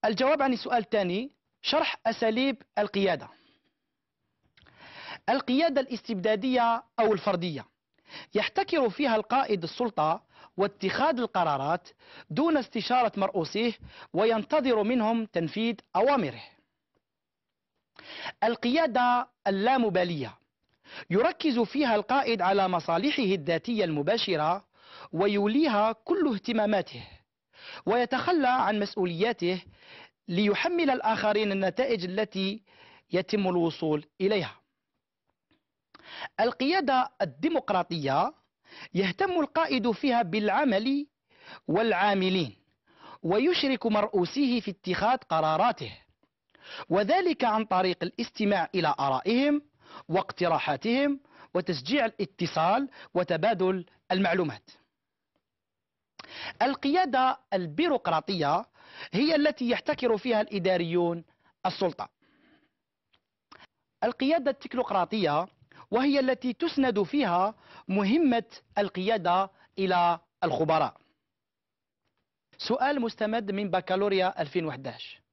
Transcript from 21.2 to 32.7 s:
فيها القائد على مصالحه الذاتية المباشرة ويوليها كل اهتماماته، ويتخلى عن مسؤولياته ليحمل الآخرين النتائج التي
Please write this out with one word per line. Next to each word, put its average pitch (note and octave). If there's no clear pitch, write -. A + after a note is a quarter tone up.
فيها A#3+
القائد A#3
على F#3+
مصالحه F3+
الذاتية F#3
المباشرة E3
ويوليها G#3
كل D#4
اهتماماته، G#3
ويتخلى B3+
عن G#3+
مسؤولياته F#3
ليحمل G#3+
الآخرين G#3+
النتائج G3
التي F#3+